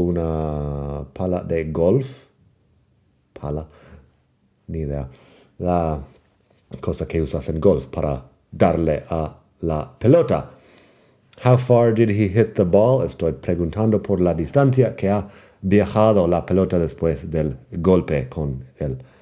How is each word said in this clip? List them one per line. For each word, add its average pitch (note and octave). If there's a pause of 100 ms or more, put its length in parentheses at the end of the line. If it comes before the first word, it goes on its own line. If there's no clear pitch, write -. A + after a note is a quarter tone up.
una D2+
pala F2+
de E2
golf. E2+ (1040)
Pala, D2+ (1000)
ni E2
idea. C#2+ (500)
La E2+ (760)
cosa -
que E2
usas D2+
en D#2+
golf D#2
para D2 (280)
darle E2
a D#2+ (240)
la D#2+
pelota. A#2+ (920)
"How B2
far A#2+
did A2
he G#2
hit A2
the G#2
ball?" G2+
Estoy D#2+
preguntando F#2+
por F2+
la F2
distancia B2+
que G2
ha G2+ (340)
viajado G2+
la E2+
pelota F#2
después D#2+
del D2+ (140)
golpe E2
con C#2 (120)
el, C2+ (180)